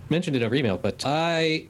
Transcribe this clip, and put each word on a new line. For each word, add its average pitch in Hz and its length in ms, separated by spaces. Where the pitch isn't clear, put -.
mentioned 156 280
it 117 60
over 110 120
email, 113 220
but - 280
I, 160 640